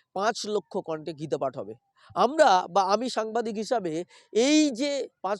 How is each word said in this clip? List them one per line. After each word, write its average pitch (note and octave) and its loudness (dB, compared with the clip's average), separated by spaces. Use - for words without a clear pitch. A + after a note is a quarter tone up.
পাঁচ G3+ -2
লক্ষ G#3 -4
কণ্ঠে D#3+ -6
গীতা D3 -4
পাঠ C3+ -4
হবে। G#2+ -10
আমরা A#3 4
বা F#3 2
আমি A3+ 0
সাংবাদিক A3 -4
হিসাবে G3+ -4
এই D4 6
যে C#4 -4
পাঁচ G3 -4